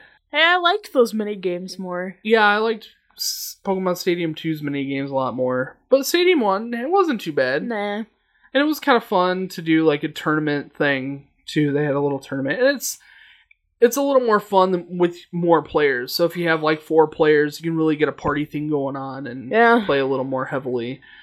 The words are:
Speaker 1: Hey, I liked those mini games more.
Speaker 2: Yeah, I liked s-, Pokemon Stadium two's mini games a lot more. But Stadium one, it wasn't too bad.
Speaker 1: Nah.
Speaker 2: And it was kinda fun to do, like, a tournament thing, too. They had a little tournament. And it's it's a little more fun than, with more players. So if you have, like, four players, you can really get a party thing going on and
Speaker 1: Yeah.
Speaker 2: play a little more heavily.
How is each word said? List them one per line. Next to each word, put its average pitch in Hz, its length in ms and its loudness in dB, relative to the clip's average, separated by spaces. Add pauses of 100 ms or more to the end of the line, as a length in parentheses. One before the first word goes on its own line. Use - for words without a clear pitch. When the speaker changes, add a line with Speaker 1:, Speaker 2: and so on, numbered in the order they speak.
(320)
Speaker 1:
Hey, 294 120 0
I 349 140 4
liked 359 360 -2
those 233 200 4
mini 208 220 -4
games 185 420 -6
more. 185 460 -8
Speaker 2:
Yeah, 214 220 4
I 208 120 4
liked 220 320 -4 (260)
s-, - 480 -8
Pokemon 185 340 -2
Stadium 175 360 -2
two's 156 300 -6
mini 143 220 -4
games 139 260 -4
a 139 40 -2
lot 127 200 -2
more. 127 420 -2 (120)
But 269 180 4
Stadium 359 320 4
one, 220 340 0
it 240 160 -4
wasn't 339 320 2
too 170 120 -8
bad. 139 300 0
Speaker 1:
Nah. 208 400 -4 (500)
Speaker 2:
And 269 80 2
it - 60 4
was 302 120 -2
kinda 247 220 2
fun 180 480 0
to 185 120 -12
do, 160 240 2
like, 151 180 4
a - 40 -2
tournament 151 640 -2
thing, 139 540 -2 (180)
too. 147 280 0
They 147 100 2
had 147 100 0
a 143 60 0
little 143 200 -2
tournament. 135 400 -4
And 254 100 4
it's - 280 -4 (840)
it's 240 160 4
a 285 40 0
little 277 240 2
more 214 140 4
fun 190 320 2
than, 175 260 -4
with 175 200 0 (140)
more 170 300 4
players. 139 520 0
So 170 120 2
if 165 120 -2
you 170 100 -2
have, 160 160 0
like, 156 180 0
four 156 260 4
players, 151 520 2
you 165 100 -6
can 165 80 -2
really 160 180 2
get 143 140 0
a 131 40 -4
party 147 320 -4
thing 151 240 -6
going 139 260 -2
on 135 320 -10
and 123 240 -10
Speaker 1:
Yeah. 233 340 4
Speaker 2:
play 139 140 2
a 135 60 2
little 131 200 -2
more 131 200 -4
heavily. 127 560 -6 (220)